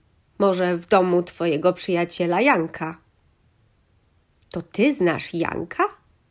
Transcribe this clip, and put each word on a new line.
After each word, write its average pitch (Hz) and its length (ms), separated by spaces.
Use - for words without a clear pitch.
Może 185 380
w 175 80
domu 180 380
twojego 170 500
przyjaciela 175 680
Janka?” 165 560
„To 170 100
ty 262 320
znasz 175 400
Janka?” 170 500